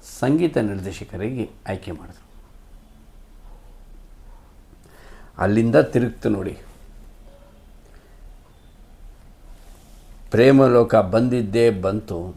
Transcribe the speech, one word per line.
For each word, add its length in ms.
ಸಂಗೀತ 500
ನಿರ್ದೇಶಕರಾಗಿ 800
ಆಯ್ಕೆ 260
ಮಾಡಿದ್ರು. 320
ಅಲ್ಲಿಂದ 380
ತಿರುಗ್ತು 420
ನೋಡಿ. 260
ಪ್ರೇಮಲೋಕ 640
ಬಂದಿದ್ದೇ 580
ಬಂತು 400